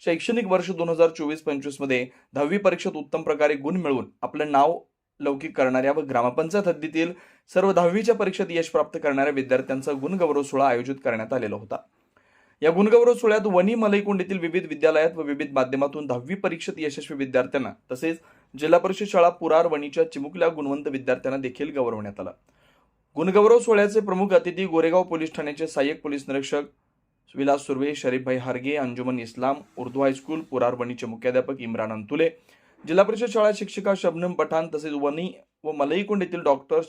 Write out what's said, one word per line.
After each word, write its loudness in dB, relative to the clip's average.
शैक्षणिक 0
वर्ष 0
दोन -4
हजार 6
चोवीस -6
पंचवीस -6
मध्ये -2
दहावी 0
परीक्षेत 0
उत्तम -6
प्रकारे 2
गुण -4
मिळवून -2
आपलं -4
नाव 4
लौकिक -4
करणाऱ्या 2
व -2
ग्रामपंचायत 0
हद्दीतील -2
सर्व 4
दहावीच्या 4
परीक्षेत -2
यश 0
प्राप्त -2
करणाऱ्या 0
विद्यार्थ्यांचा -2
गुणगौरव 0
सोहळा 2
आयोजित -2
करण्यात -4
आलेला -2
होता. -10
या 4
गुणगौरव 6
सोहळ्यात 2
वनी 4
मलईकोंड 2
येथील -4
विविध -2
विद्यालयात 4
व -6
विविध -6
माध्यमातून -2
दहावी -6
परीक्षेत -6
यशस्वी -8
विद्यार्थ्यांना -2
तसेच -4
जिल्हा 6
परिषद -2
शाळा 4
पुरार 2
वणीच्या -2
चिमुकल्या -2
गुणवंत -4
विद्यार्थ्यांना -4
देखील -8
गौरवण्यात -4
आलं. -10
गुणगौरव 6
सोहळ्याचे 4
प्रमुख 0
अतिथी 2
गोरेगाव 2
पोलीस -4
ठाण्याचे -6
सहाय्यक -2
पोलीस -8
निरीक्षक -2
विलास 0
सुर्वे, -4
शरीफभाई -2
हारगे, -4
अंजुमन -4
इस्लाम, -2
उर्दू -6
हायस्कूल, -2
पुरार 0
वणीचे -8
मुख्याध्यापक -2
इम्रान -6
अंतुले, -2
जिल्हा 6
परिषद -2
शाळा 4
शिक्षिका -2
शबनम -2
पठाण -2
तसेच -6
वनी -2
व -6
मलईकोंड 0
येथील -6
डॉक्टर, 2